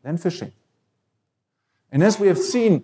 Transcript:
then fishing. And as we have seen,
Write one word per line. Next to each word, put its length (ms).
then 140
fishing. 340
And 140
as 160
we 80
have 100
seen, 460